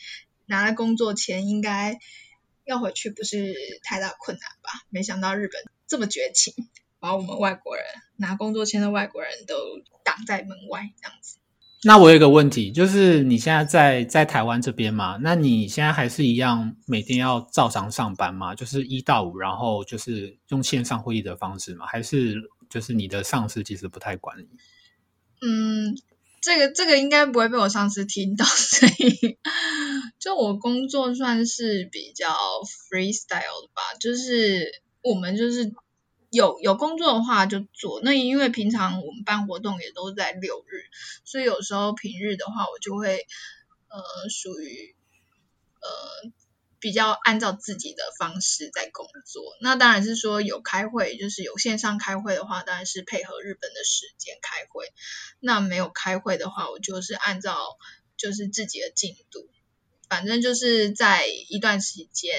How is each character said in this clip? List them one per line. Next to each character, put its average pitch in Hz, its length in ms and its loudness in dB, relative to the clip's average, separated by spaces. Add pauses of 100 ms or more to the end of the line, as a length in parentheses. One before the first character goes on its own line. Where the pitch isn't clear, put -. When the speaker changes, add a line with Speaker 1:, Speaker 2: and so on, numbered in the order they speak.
(460)
Speaker 1:
拿 196 200 0
了 220 80 0
工 226 220 0
作 220 180 0
签 196 360 -4
应 208 100 0
该 208 400 -2 (640)
要 254 160 -4
回 196 140 -4
去 - 160 -8
不 214 140 -10
是 202 300 -4 (300)
太 196 160 -6
大 190 180 -6
困 185 200 -10
难 - 120 -18 (120)
吧， - 280 -14
没 190 140 -6
想 190 160 -6
到 190 160 -2
日 202 120 -4
本 - 140 -12 (260)
这 294 100 -2
么 220 100 -2
绝 247 260 -4
情， - 200 2 (460)
把 180 160 -2
我 190 60 -4
们 185 180 -8
外 196 140 0
国 - 240 -10
人， - 80 -8 (320)
拿 190 180 -4
工 214 180 -4
作 214 120 -2
签 208 160 0
的 208 100 0
外 202 160 -2
国 - 140 -12
人 - 100 -8 (140)
都 - 100 -8 (480)
挡 190 220 -4
在 202 180 -4
门 190 140 -14 (120)
外 202 200 -10 (120)
这 - 60 -16
样 - 140 -20
子。 - 160 -20 (460)
Speaker 2:
那 214 140 12
我 175 120 12
有 160 80 12
一 - 20 10
个 151 100 12
问 143 200 10
题， 107 220 0
就 160 140 4
是 190 380 6
你 127 140 6
现 160 160 2
在 156 100 4
在， 143 400 6
在 151 220 4
台 131 180 2
湾 117 180 0
这 120 120 -2
边 110 200 0
嘛， 101 280 -2
那 160 140 2
你 120 340 4
现 151 140 0
在 151 100 4
还 147 160 0
是 147 160 0
一 120 100 4
样 117 400 2 (100)
每 113 160 0
天 127 160 -2
要 127 220 2 (100)
照 123 200 4
常 107 200 -4
上 107 260 -4
班 92 180 -2
吗？ 95 200 -8
就 123 120 -12
是 135 180 -4
一 131 180 -6
到 127 220 2
五， 87 140 -8
然 95 180 -4
后 110 300 -2
就 117 120 -10
是 104 400 -10 (120)
用 135 120 0
线 127 220 0
上 120 180 -4
会 113 140 -4
议 110 60 0
的 95 160 -10
方 95 200 -8
式 92 180 -12
吗？ 82 120 -14
还 113 160 -6
是 120 320 0 (340)
就 113 120 -8
是 113 120 -6
你 104 140 -2
的 98 160 -4
上 117 240 -2
司 107 160 -6
其 98 140 -10
实 92 100 -10
不 - 120 -16
太 98 180 -8
管 - 200 -14
你？ 92 100 -20 (960)
Speaker 1:
嗯， 220 540 0 (420)
这 349 200 2
个， 277 120 6
这 359 140 -2
个 294 140 6
应 277 100 2
该 294 160 6
不 240 140 2
会 226 100 4
被 247 80 -2
我 202 100 4
上 202 220 0
司 202 160 -4
听 196 300 -4
到， 240 100 0
<laughs> - 0 -
所 - 420 6
以 - 520 4 (800)
就 381 160 -4
我 214 200 2
工 247 320 -2
作 262 280 0
算 240 320 0
是 208 440 -4
比 - 220 -14
较 175 160 -4 (600)
freestyle 185 720 -4
的 - 100 -20
吧， - 80 -6 (180)
就 240 160 -2
是 226 680 0 (180)
我 240 140 0
们 185 200 -4
就 233 160 0
是 240 220 -4 (560)
有， 208 300 4
有 226 160 2
工 302 200 -2
作 320 180 2
的 226 100 2
话 220 240 4
就 202 260 -4
做。 - 300 -10
那 269 100 2
因 262 240 2
为 277 120 2
平 220 200 -2
常 185 340 -2
我 - 80 -12
们 - 120 -16
办 208 240 -2
活 180 100 -6
动 190 240 -6
也 - 80 -14
都 190 240 -10
在 196 180 -4
六 143 360 -8
日， - 160 -14 (420)
所 269 160 -6
以 - 20 -2
有 208 200 -4
时 208 100 -8
候 202 180 -2
平 196 300 -10
日 202 160 -6
的 - 80 -12
话 208 260 -6
我 - 60 -16
就 196 180 -12
会， 202 300 -4 (600)
呃， 185 420 -14
属 185 300 -12
于， 135 360 -18 (840)
呃， - 500 -14 (480)
比 214 120 -6
较 220 180 2
按 220 300 -2
照 214 120 -4
自 202 240 -12
己 - 180 -14
的 - 100 -12 (140)
方 175 240 -8
式 - 300 -6
在 - 200 -10
工 - 160 -16 (180)
作。 - 180 -18 (180)
那 254 140 0
当 247 160 6
然 196 120 2
是 220 120 -2
说 214 260 -2
有 202 200 -4
开 196 260 -4
会， 208 300 -4
就 202 120 -8
是 202 140 -10
有 131 140 -10
线 220 200 -2
上 214 200 -2
开 196 220 -4
会 202 160 -2
的 196 100 -6
话， 185 180 -8
当 180 120 -6
然 180 100 -10
是 185 160 -8
配 180 220 -8
合 - 180 -14
日 196 120 -12
本 - 200 -14
的 - 100 -12
时 - 220 -2 (120)
间 - 240 -14
开 - 280 -12
会。 - 160 -14 (580)
那 240 160 0
没 190 160 -2
有 180 140 -2
开 185 300 -6
会 190 180 -2
的 - 140 -8
话， 175 180 -8
我 - 80 -14
就 185 240 -10
是 185 140 -10
按 190 260 -4
照 175 360 -8 (380)
就 202 160 -8
是 202 160 -8
自 202 200 -6
己 - 120 -12
的 180 120 -8
进 175 240 -6 (160)
度， - 180 -18 (580)
反 185 200 -4
正 233 140 0
就 247 120 0
是 233 380 2
在 196 360 2
一 98 320 -8
段 202 220 0
时 320 300 -10
间， 170 280 -6